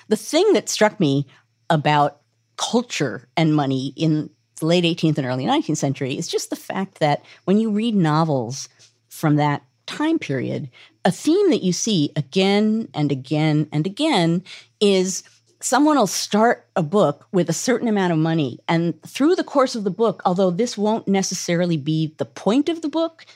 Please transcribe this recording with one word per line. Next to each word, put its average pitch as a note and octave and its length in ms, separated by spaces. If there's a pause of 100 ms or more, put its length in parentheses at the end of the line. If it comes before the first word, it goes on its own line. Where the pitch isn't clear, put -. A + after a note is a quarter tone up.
The G#3+ 80
thing F4+ 380
that A3 160
struck G#3+ 300
me C#3+ 280 (420)
about D3 520 (360)
culture - 800
and D#3+ 180
money C#3 420
in D#3 340 (300)
the D#3+ 60
late E3+ 200
eighteenth D#3+ 320
and C3+ 100
early B2+ 180
nineteenth B3+ 320
century C3+ 400
is F3 120
just - 200
the D4 60
fact - 440
that D3 260 (180)
when F#3+ 140
you A3+ 120
read G#3+ 260
novels D3+ 760 (400)
from D3+ 260
that D3 260 (240)
time D#4+ 320
period, C3 520 (340)
a G3 80
theme F#4 380
that A3+ 140
you F3+ 100
see F3 420
again G#3 760
and D3 180
again D3+ 640
and D3+ 120
again F#3+ 560 (380)
is F#3+ 440 (380)
someone D4 360
will A3 100
start - 680
a D3 80
book D#3 480
with F3 180
a F3 40
certain A#3+ 340
amount F#3+ 260
of D#3 60
money. D#3+ 480
And E3 340
through D#4+ 340
the E4 80
course C4 320
of G#3+ 80
the G3+ 60
book, G#3+ 340
although F#3 280
this A3+ 260
won't G#3+ 300
necessarily F3+ 680
be D#3 400
the C#3 80
point C4 440
of E4 120
the D#4 80
book, E4 360 (100)